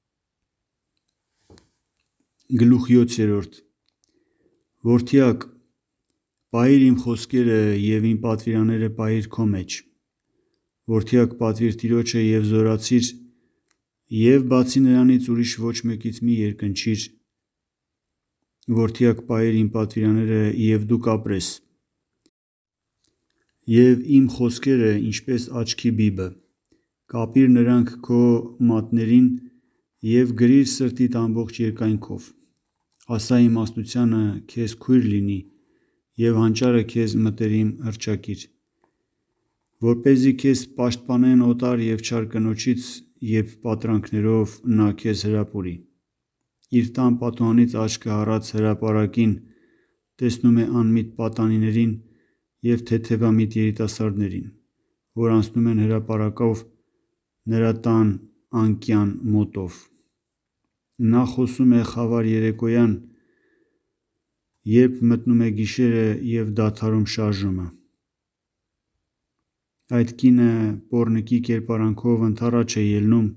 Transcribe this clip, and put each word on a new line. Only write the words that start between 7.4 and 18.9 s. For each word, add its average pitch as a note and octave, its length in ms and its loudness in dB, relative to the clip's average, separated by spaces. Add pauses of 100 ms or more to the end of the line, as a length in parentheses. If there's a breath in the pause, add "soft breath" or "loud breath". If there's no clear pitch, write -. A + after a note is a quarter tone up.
և G#2+ 280 -2
իմ A2+ 140 0
պատվիրանները A2 720 -2
պահիր A2 360 -4
քո A2+ 180 -4
մեջ։ F#2+ 320 -4 (1120)
Որդյակ, A#2 460 0
պատվիր A2 420 -2
Տիրոջը A#2 460 -2
և A2 240 0
զորացիր, A2 640 0 (1040)
և A#2+ 340 4
բացի B2+ 360 2
նրանից B2+ 480 4
ուրիշ A#2 280 -2
ոչ A2+ 260 -6
մեկից A2+ 360 -6
մի A#2+ 180 0
երկնչիր։ G#2 720 -4 (1600)
Որդյակ, A2+ 560 0